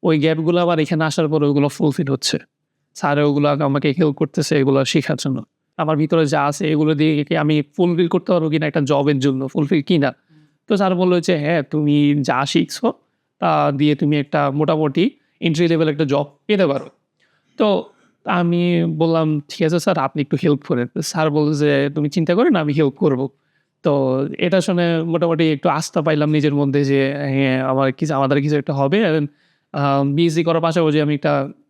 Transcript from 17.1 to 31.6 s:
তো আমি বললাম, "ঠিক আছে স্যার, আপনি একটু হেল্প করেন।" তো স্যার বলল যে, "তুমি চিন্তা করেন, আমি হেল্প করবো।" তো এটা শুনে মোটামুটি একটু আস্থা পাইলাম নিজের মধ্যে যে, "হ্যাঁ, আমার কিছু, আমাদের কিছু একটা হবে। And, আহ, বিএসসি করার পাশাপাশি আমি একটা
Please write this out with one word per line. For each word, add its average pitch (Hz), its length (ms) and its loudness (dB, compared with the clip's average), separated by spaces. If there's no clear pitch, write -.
তো 202 320 0
আমি 175 600 0
বললাম, 160 640 0
"ঠিক - 180 -4
আছে 165 140 0
স্যার, 175 180 -2
আপনি 139 240 -4
একটু 143 220 -2
হেল্প 143 240 2
করেন।" 123 260 -2
তো 175 80 -6
স্যার 156 280 -2
বলল 151 240 0
যে, 143 400 0
"তুমি 151 140 -2
চিন্তা 170 260 0
করেন, 240 220 2
আমি 151 160 0
হেল্প 139 220 2
করবো।" 139 360 -2
তো 135 420 0
এটা 180 220 2
শুনে 170 420 0
মোটামুটি 165 500 0
একটু 143 160 -2
আস্থা 156 340 -2
পাইলাম 151 280 0
নিজের 151 240 2
মধ্যে 143 300 0
যে, 139 320 0
"হ্যাঁ, 135 460 0
আমার 131 300 0
কিছু, 151 220 -4
আমাদের 135 260 2
কিছু 147 160 0
একটা 143 180 -2
হবে। 160 440 2
And, 147 80 -2
আহ, 139 340 0
বিএসসি 160 380 0
করার 165 160 0
পাশাপাশি 160 400 2
আমি 147 140 0
একটা 143 340 -2